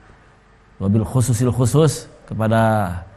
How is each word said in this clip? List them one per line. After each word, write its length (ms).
wabil 240
khususil 480
khusus 560
kepada 640